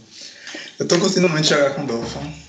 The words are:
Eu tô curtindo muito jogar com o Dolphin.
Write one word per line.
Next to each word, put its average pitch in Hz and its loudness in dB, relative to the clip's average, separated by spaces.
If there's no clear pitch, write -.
Eu - -4
tô 175 4
curtindo 185 4
muito 156 2
jogar 143 4
com 147 -6
o 135 -6
Dolphin. 123 -6